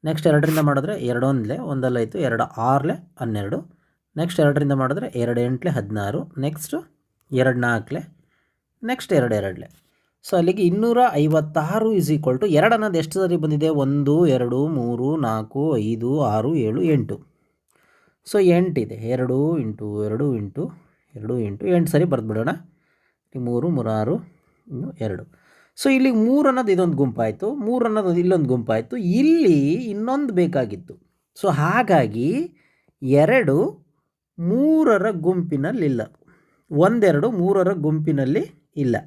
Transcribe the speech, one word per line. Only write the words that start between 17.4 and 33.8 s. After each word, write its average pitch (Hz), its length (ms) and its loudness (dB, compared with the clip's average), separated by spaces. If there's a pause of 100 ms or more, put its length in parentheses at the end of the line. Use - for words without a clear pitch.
So - 100 -4 (200)
ಎಂಟಿದೆ. 135 400 0 (180)
ಎರಡು 127 240 0 (200)
ಇಂಟು 107 280 -6 (180)
ಎರಡು 110 220 -2 (100)
ಎಂಟು, 104 260 -8 (520)
ಎರಡು 113 240 -6
ಎಂಟು, 104 280 -6
ಎಂಟು 175 240 2
ಸರಿ 151 140 4
ಬರ್ದ್ಬಿಡೋಣ. 117 480 -2 (840)
ಈ 135 40 -8
ಮೂರು, 120 300 -2
ಮೂರು 123 220 -2
ಆರು, 110 240 0 (520)
ಇನ್ನು 160 220 -10 (180)
ಎರಡು. 95 180 -6 (540)
So - 160 -2
ಇಲ್ಲಿ 262 160 2
ಮೂರು 247 380 2
ಅನ್ನೋದು 247 240 0
ಇದೊಂದು 175 240 2
ಗುಂಪಾಯ್ತು, 120 580 -2
ಮೂರು 240 320 -2
ಅನ್ನೋದು 196 380 0
ಇಲ್ಲೊಂದು 175 240 2
ಗುಂಪಾಯ್ತು. 123 480 -2
ಇಲ್ಲಿ 240 640 4 (340)
ಇನ್ನೊಂದು 247 420 -2
ಬೇಕಾಗಿತ್ತು. 135 600 -2 (420)
So 196 120 -2 (120)
ಹಾಗಾಗಿ 151 680 2 (760)
ಎರಡು 160 540 4 (840)